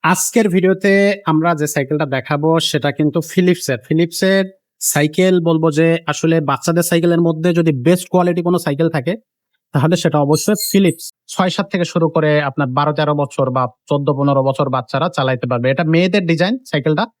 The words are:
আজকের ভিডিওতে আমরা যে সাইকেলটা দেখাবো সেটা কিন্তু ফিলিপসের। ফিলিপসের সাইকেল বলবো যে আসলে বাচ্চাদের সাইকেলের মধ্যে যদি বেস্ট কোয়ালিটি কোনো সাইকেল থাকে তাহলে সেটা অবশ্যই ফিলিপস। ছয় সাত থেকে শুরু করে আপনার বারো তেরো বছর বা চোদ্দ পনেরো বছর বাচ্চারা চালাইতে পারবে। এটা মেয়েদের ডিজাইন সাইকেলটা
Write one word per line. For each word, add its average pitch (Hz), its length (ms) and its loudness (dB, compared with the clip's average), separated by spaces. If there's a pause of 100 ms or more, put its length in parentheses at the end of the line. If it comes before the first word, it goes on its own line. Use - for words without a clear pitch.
আজকের 202 440 2
ভিডিওতে 196 760 2
আমরা 160 280 2
যে 147 120 -2
সাইকেলটা 147 400 -2
দেখাবো 147 540 0
সেটা 147 320 -2
কিন্তু 151 280 0
ফিলিপসের। 175 580 0 (100)
ফিলিপসের 185 560 0 (360)
সাইকেল 175 600 0
বলবো 160 300 2
যে 165 360 2
আসলে 165 340 0
বাচ্চাদের 156 420 -2
সাইকেলের 170 380 0
মধ্যে 165 320 0
যদি 165 200 2
বেস্ট 160 360 0
কোয়ালিটি 175 340 0
কোনো 175 160 0
সাইকেল 165 320 -2
থাকে 160 260 -4 (560)
তাহলে 156 240 2
সেটা 151 220 0
অবশ্যই 151 360 2 (180)
ফিলিপস। 196 380 2 (180)
ছয় 185 220 -2
সাত - 200 -4
থেকে 175 140 -2
শুরু 165 240 0
করে 151 340 2
আপনার 143 260 -2
বারো 143 240 0
তেরো 151 220 0
বছর 135 360 -2
বা 127 180 -2 (200)
চোদ্দ 147 240 0
পনেরো 139 300 0
বছর 135 260 0
বাচ্চারা 135 400 -4
চালাইতে 131 380 -2
পারবে। 123 240 0
এটা 165 140 0
মেয়েদের 175 420 2
ডিজাইন 180 380 0
সাইকেলটা 156 420 -2 (140)